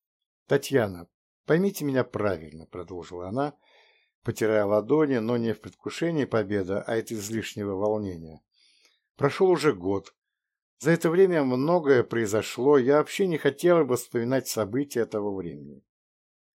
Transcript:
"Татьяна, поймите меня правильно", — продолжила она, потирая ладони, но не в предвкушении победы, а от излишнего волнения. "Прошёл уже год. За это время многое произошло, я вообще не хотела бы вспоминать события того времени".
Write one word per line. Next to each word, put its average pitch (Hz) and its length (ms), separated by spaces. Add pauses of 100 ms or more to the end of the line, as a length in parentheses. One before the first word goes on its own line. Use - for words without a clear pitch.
(460)
"Татьяна, 113 640 (380)
поймите 185 380
меня 131 180
правильно", — 80 680
продолжила 87 580
она, 139 260 (680)
потирая 107 420
ладони, 123 540
но 113 180
не 113 160
в - 80
предвкушении 160 640
победы, 101 500
а 113 200
от 113 180
излишнего 104 600
волнения. 95 680 (760)
"Прошёл 185 340
уже 151 220
год. 95 420 (640)
За 156 120
это 165 200
время 175 340
многое 139 580
произошло, 117 760
я 131 180
вообще 151 300
не 165 120
хотела 165 460
бы 123 120
вспоминать 123 520
события 113 580
того 104 280
времени". 73 500 (720)